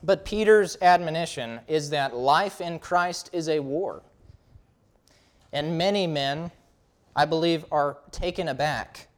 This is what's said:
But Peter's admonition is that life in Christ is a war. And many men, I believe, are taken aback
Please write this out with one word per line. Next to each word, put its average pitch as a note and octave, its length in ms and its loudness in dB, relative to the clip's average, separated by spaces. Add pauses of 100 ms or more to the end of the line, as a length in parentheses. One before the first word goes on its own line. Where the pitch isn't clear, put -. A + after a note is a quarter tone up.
But F3+ 220 0
Peter's G#3+ 560 4
admonition D#3+ 840 2
is D3 260 -2
that C#3 220 -2
life D3 460 2
in E3+ 200 -8
Christ F3 520 -2
is E3 160 -4
a D#3 140 0
war. C#3 420 -6 (1500)
And D#3 240 -2
many F#3+ 300 2
men, D3 440 -4 (640)
I D3 100 4
believe, D#3+ 460 0
are C#3+ 280 0 (120)
taken F3 360 -6
aback C3+ 600 -6 (100)